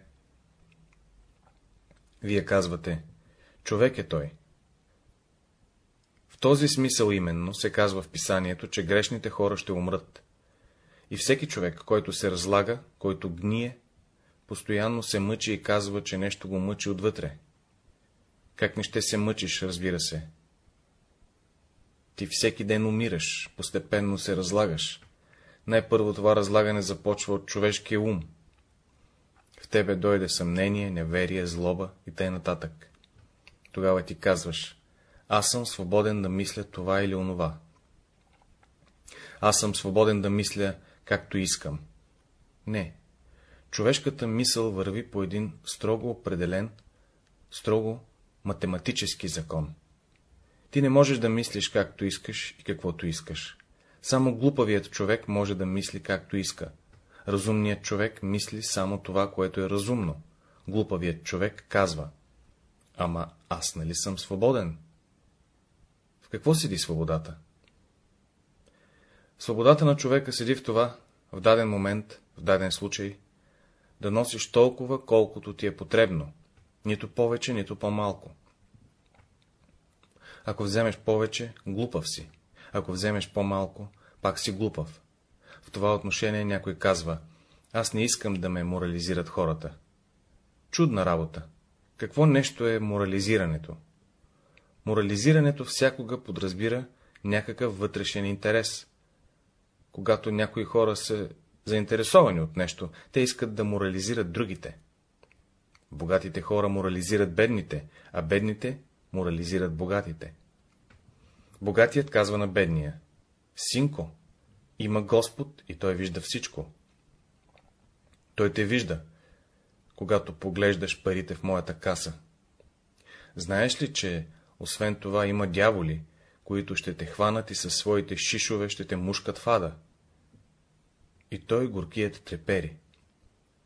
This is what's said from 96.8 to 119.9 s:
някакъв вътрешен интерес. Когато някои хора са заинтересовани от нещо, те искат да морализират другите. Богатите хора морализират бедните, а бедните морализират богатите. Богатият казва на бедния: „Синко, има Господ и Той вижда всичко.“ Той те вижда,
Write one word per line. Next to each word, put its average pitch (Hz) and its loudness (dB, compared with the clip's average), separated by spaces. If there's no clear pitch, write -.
някакъв 107 -2
вътрешен 101 -2
интерес. 107 0
Когато 107 0
някои 107 0
хора 110 2
са 104 -4
заинтересовани 107 6
от 80 -2
нещо, 87 -4
те 131 2
искат 123 0
да 110 0
морализират 98 -2
другите. 95 -6
Богатите 87 -2
хора 104 2
морализират 95 0
бедните, 104 0
а 87 -2
бедните 104 0
морализират 87 -2
богатите. 87 -4
Богатият 113 4
казва 104 2
на 104 2
бедния: 82 0
„Синко, 131 -2
има 107 0
Господ 113 0
и 82 -12
Той 92 0
вижда 90 -4
всичко.“ - -8
Той 101 2
те 107 0
вижда, 98 -2